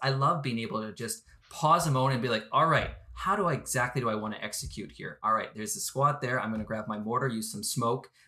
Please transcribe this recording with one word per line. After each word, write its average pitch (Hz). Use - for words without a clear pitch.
I 135
love 143
being 117
able 110
to 107
just -
pause 160
a 147
moment 135
and 113
be 123
like, 110
All 147
right, 143
how 190
do 196
I, 156
exactly 123
do 117
I 107
wanna 107
execute -
here? -
All 107
right, 104
there's 107
a 98
squad 139
there. 127
I'm 110
gonna 110
grab 110
my 107
mortar, 123
use 110
some 104
smoke. 123